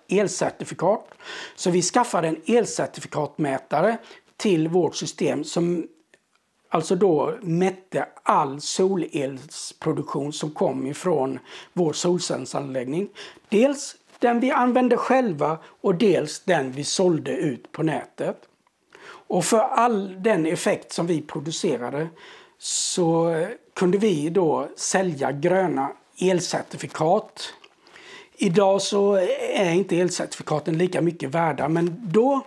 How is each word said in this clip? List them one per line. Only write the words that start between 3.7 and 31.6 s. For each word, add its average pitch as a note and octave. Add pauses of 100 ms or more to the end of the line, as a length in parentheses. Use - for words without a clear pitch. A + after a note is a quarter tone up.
till E3
vårt E3
system -
som F3 (840)
alltså -
då D#3+
mätte E3+ (140)
all D3
solelsproduktion D3
som D3+
kom C3+
ifrån C3+ (340)
vår E3+
solcellsanläggning. C#3+ (400)
Dels C4+ (220)
den A#3+
vi B3+
använde B3
själva E3 (220)
och G3
dels D#3+
den C#3+
vi C#3+
sålde D3
ut C3
på D#3
nätet. D#3 (680)
Och -
för A3+
all G3+
den F#3
effekt F3
som E3+
vi E3
producerade D3 (500)
så E3 (400)
kunde F#3
vi E3+
då D#3
sälja D3+
gröna C#3+ (280)
elcertifikat. F3 (880)
Idag G3
så G3+ (400)
är G3
inte F#3
elcertifikaten E3+
lika F3+
mycket E3
värda, D3